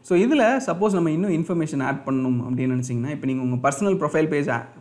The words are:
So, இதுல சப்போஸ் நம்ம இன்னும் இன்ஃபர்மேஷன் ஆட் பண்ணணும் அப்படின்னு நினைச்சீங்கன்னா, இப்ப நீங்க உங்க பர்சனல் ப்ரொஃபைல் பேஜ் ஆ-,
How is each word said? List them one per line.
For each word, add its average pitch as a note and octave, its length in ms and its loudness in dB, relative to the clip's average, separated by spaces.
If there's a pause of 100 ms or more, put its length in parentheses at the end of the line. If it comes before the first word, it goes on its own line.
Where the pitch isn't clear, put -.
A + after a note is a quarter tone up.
So, F3 180 2
இதுல B3+ 480 4
சப்போஸ் G3 260 0
நம்ம E3+ 180 2
இன்னும் F#3 200 0
இன்ஃபர்மேஷன் D#3+ 520 -2
ஆட் C3 240 -2
பண்ணணும் C3 340 0
அப்படின்னு B2+ 400 -2
நினைச்சீங்கன்னா, B2 300 -4
இப்ப C#3 160 -6
நீங்க C3 160 -2
உங்க B2+ 260 0
பர்சனல் G3 260 0
ப்ரொஃபைல் D#3 340 0
பேஜ் C#3+ 200 0
ஆ-, A#2+ 180 -2 (140)